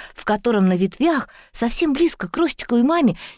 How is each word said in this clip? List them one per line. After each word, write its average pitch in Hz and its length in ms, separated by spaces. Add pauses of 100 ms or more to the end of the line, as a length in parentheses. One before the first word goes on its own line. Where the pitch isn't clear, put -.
(140)
в - 100
котором 214 440
на 180 80
ветвях, 233 520 (220)
совсем 277 440
близко 294 340
к - 80
Ростику 302 400
и 233 80
маме, 294 340 (200)